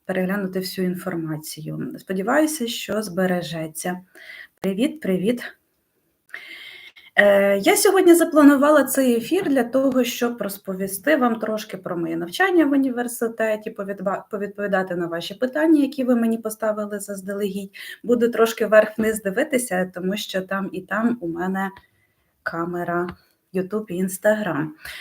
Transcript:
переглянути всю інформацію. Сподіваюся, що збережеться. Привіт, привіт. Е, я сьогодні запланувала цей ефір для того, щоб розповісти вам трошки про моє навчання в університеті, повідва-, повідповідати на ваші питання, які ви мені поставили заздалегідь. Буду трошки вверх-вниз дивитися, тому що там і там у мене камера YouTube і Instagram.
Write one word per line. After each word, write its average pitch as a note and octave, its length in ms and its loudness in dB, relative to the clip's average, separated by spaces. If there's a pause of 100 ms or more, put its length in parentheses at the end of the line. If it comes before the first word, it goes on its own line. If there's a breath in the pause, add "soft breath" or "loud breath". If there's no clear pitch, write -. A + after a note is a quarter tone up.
переглянути F#3 540 -2
всю F#3 280 -4
інформацію. D#3 1080 -6
Сподіваюся, A#3+ 720 0
що G#3+ 340 -4
збережеться. F3+ 1000 -4 (600 loud breath)
Привіт, G3 380 -2
привіт. F#3+ 440 -2 (1800 loud breath)
Е, G3+ 380 6
я D4+ 180 4
сьогодні F#4 400 6
запланувала C#4+ 680 6
цей C4 340 2
ефір E4 320 -2
для C4+ 140 2
того, C4 400 2
щоб A#3+ 380 -4
розповісти G3 760 -4
вам B3 240 2
трошки G#3+ 380 -6
про F3 200 -8
моє E3 180 -4
навчання D#4 500 2
в C#4 60 2
університеті, A#3 1000 0
повідва-, G3 600 -6
повідповідати G3 640 -2
на F3 120 -2
ваші E3+ 260 -8
питання, D4+ 480 2
які C4 220 -2
ви B3 120 2
мені A3+ 220 2
поставили G#3+ 640 -4
заздалегідь. G3 720 -6 (320 loud breath)
Буду A#3 260 2
трошки A3+ 360 2
вверх-вниз G#3+ 580 4
дивитися, G3 720 -2
тому F#3 240 -4
що F#3+ 240 -6
там F#3+ 300 -6
і F#3 100 -8
там A3+ 400 -2
у E3+ 60 -6
мене F#3 420 -4 (760 soft breath)
камера F3 640 -4 (460 soft breath)
YouTube F#3+ 340 -4
і F3 160 -2
Instagram. F#3 640 0 (340 loud breath)